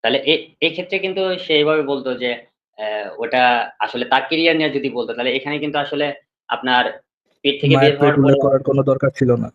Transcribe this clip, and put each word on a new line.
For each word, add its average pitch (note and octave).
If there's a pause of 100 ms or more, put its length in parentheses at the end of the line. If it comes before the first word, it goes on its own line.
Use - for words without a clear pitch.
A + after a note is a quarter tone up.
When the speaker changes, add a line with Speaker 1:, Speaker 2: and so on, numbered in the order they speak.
Speaker 1:
তাহলে A#2+
এ-, D3+
এক্ষেত্রে F3
কিন্তু F#3
সে -
এইভাবে D3+
বলতো C3
যে, B2 (460)
আ, G#2+ (320)
ওটা B2 (360)
আসলে -
তার C3
ক্যারিয়ার D#3+
নিয়ে D#3
যদি C3+
বলতো A#2
তাহলে B2
এখানে C#3+
কিন্তু D3
আসলে C#3+ (440)
আপনার B2 (640)
পেট C#3
থেকে C#3
Speaker 2:
মায়ের C#3+
Speaker 1:
বের C#3+
হওয়ার C#3+
Speaker 2:
পেট D3
উল্লেখ C3+
Speaker 1:
পরে C#3
Speaker 2:
করার C3+
কোনো C3+
দরকার C3+
ছিল B2
না। A2+